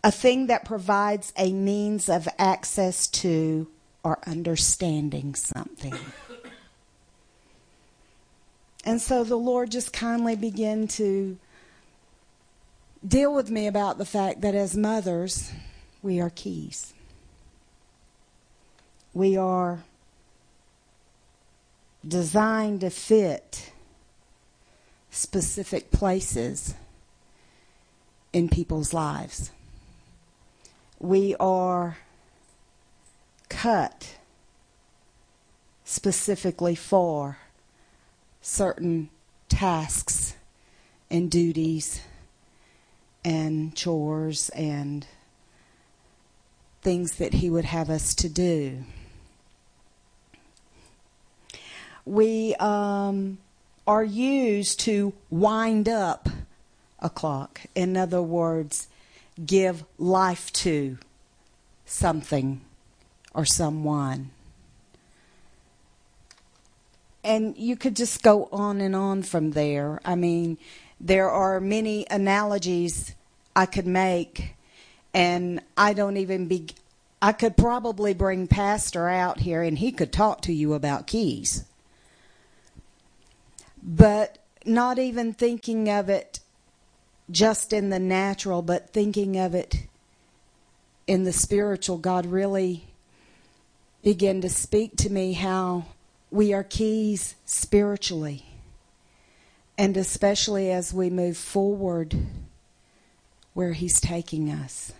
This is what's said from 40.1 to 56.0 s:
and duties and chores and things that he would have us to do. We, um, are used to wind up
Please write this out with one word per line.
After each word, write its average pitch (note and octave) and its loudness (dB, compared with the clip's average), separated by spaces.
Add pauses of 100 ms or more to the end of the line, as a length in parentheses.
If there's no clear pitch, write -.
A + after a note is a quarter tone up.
and E3+ 0
duties D#3+ 0 (1200)
and D#3 -2
chores D#3 -2
and C#3+ -6 (1700)
things F3 -2
that - -2
he F3 2
would E3 0
have E3 -4
us D#3 -2
to F3 -2
do. D3+ -2 (3250)
We, A3 4
um, G3+ 0 (500)
are G#3+ 4
used A3 0
to G3+ 2 (180)
wind G#3+ 2
up G3+ 0 (680)